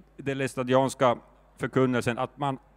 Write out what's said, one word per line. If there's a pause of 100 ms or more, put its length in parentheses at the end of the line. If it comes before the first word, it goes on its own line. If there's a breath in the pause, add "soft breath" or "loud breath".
(180)
den
lestadianska (400)
förkunnelsen
att
man (200)